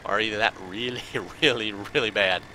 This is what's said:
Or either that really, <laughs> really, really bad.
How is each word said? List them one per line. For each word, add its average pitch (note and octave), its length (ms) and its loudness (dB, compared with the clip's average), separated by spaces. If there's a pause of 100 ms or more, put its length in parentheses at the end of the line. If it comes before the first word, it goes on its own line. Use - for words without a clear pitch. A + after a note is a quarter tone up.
Or G#2 160 2
either G#2+ 160 0
that A2 160 4 (160)
really, A#2+ 340 -6 (180)
<laughs> F2 220 -6
really, A#2 300 2
really G#2+ 380 -2
bad. F#2+ 320 4 (120)